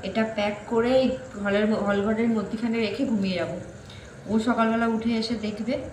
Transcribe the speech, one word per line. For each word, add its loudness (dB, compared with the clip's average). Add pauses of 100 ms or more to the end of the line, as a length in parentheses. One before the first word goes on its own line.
এটা 0 (140)
প্যাক 0 (160)
করে 2 (120)
এই 4 (340)
হলের 4
ম-, 2
হল 4
ঘরের 2
মধ্যিখানে -2 (100)
রেখে -2 (100)
ঘুমিয়ে 0
যাব। -2 (760)
ও 2 (160)
সকালবেলা 2
উঠে 0 (100)
এসে -2 (120)
দেখবে। -4 (180)